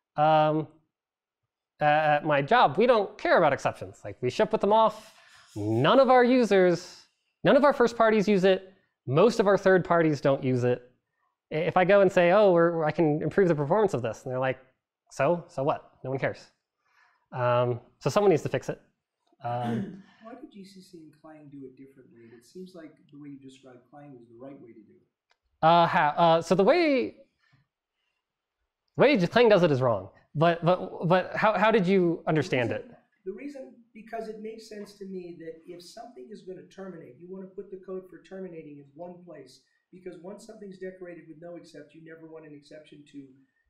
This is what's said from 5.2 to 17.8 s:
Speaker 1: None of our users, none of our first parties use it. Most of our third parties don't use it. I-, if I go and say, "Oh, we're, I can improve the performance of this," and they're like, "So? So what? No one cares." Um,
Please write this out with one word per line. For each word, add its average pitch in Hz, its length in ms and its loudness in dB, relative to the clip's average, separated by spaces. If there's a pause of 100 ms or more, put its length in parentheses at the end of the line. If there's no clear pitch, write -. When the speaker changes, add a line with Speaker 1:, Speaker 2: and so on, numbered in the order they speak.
Speaker 1:
None 113 420 2
of 254 120 4
our 254 120 6
users, 202 840 2 (380)
none 196 120 4
of 285 80 4
our 285 80 4
first 233 240 0
parties 220 320 2
use 190 160 2
it. 190 280 0 (340)
Most 180 340 2
of 190 60 0
our 196 120 4
third 190 260 2
parties 160 360 0
don't 139 240 0
use 127 200 -2
it. 123 260 -4 (600)
I-, 151 40 -6
if 160 200 -2
I 185 80 4
go 202 160 4
and 190 100 4
say, 175 220 4
"Oh, 202 200 4
we're, 170 320 2
I 151 60 -2
can 156 320 0
improve 175 260 0
the 165 60 2
performance 170 400 0
of 120 80 -4
this," 113 200 -8
and 131 100 -10
they're 127 80 -6
like, 131 180 -4 (520)
"So? 165 380 -2
So - 140 -8
what? 139 300 -4 (100)
No 131 80 -8
one 131 80 -6
cares." 123 220 -6 (920)
Um, 123 480 -2 (180)